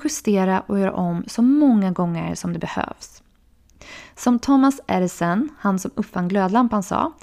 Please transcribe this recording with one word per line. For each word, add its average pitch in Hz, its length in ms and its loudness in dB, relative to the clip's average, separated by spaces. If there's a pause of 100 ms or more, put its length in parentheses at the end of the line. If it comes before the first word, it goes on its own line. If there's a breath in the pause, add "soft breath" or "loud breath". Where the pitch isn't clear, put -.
justera 190 560 0
och 202 180 -2
göra 190 140 0
om 175 340 -4
så - 160 -2
många 254 480 4
gånger 170 440 -2
som 175 180 -6
det 170 60 -6
behövs. - 640 -8 (960 loud breath)
Som 247 220 0
Thomas 269 480 2
Edison, 185 640 0 (100)
han 190 200 0
som - 160 -8
uppfann 180 340 -4
glödlampan, 208 540 2
sa: - 300 -2 (100)